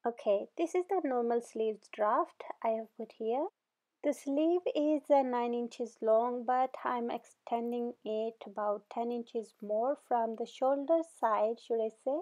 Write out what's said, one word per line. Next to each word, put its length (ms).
Okay, 400
this 180
is 140
the 140
normal 380
sleeves 520
draft 520
I 60
have 280
put 220
here. 280
The 80
sleeve 480
is, 320
uh, 140
nine 320
inches 480
long, 420
but 300
I'm 260
extending 840
it 300
about 460
ten 200
inches 520
more 340
from 300
the 100
shoulder 540
side, 400
should 220
I 80
say. 180